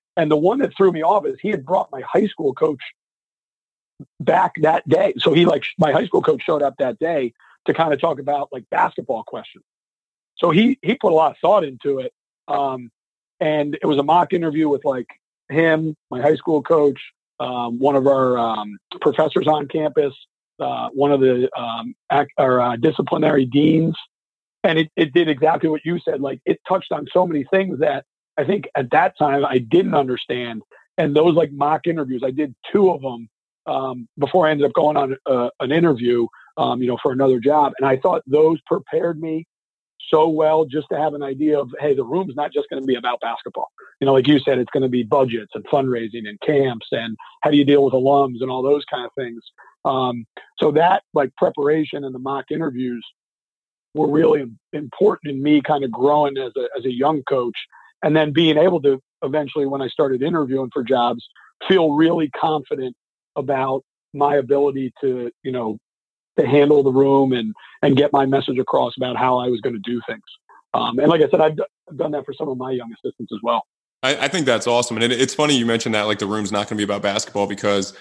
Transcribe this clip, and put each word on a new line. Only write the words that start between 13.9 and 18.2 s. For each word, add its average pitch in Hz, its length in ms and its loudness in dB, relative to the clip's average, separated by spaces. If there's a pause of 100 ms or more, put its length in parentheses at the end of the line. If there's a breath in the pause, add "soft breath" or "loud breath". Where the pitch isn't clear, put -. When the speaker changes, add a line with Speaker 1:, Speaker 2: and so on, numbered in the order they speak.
Speaker 1:
a 143 60 0
mock 165 300 2
interview 160 360 0
with, 139 160 -2
like, 131 220 -4 (420)
him, 160 460 2 (160)
my 127 100 -6
high 147 140 4
school 156 260 0
coach, 147 400 2 (380)
um, 123 400 -6
one 139 160 2
of 135 120 2
our, 131 300 2